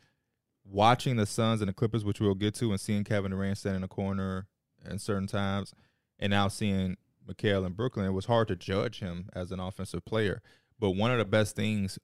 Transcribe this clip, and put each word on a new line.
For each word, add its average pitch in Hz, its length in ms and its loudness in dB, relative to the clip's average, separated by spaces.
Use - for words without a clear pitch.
watching 113 520 4
the 104 80 4
Suns 113 360 2
and 98 80 0
the 95 40 -2
Clippers, 113 320 -2
which 101 140 -2
we'll 101 160 4
get 104 200 0
to, 117 160 -2
and 95 80 -2
seeing 104 240 -2
Kevin 98 280 -2
Durant 98 260 -2
stand 98 180 -2
in 92 60 -4
the 92 60 -6
corner 98 600 -4
in 95 100 -6
certain 98 280 -2
times, 98 460 -2
and 101 120 0
now 101 160 4
seeing 95 500 0
Mikal 98 380 2
in 90 80 -4
Brooklyn, 113 320 -2
it 95 60 0
was 95 140 -2
hard 117 240 4
to 98 60 -2
judge 104 440 -2
him 90 340 -8
as 90 180 -6
an 92 80 -6
offensive 92 460 -8
player. 104 360 0
But 101 120 4
one 104 200 4
of 123 60 2
the 110 80 2
best 107 300 2
things 104 480 -2